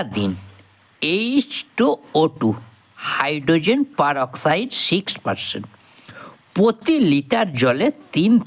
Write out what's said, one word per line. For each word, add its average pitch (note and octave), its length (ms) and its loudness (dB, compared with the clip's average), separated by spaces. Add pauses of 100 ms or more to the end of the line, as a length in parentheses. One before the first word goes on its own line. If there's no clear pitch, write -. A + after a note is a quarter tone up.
(180)
দিন, G2+ 140 -2 (680)
এইচ A3+ 500 0 (260)
টু A#3+ 100 4 (340)
ও - 20 4 (160)
টু, A#2 100 0 (640)
হাইড্রোজেন D#3 680 0 (200)
পারঅক্সাইড D3 720 -2 (180)
সিক্স - 260 -2 (120)
পার্সেন্ট, - 400 -6 (880)
প্রতি A3+ 400 2 (160)
লিটার E3 360 0 (140)
জলে C3 260 2 (280)
তিন F3+ 160 4 (160)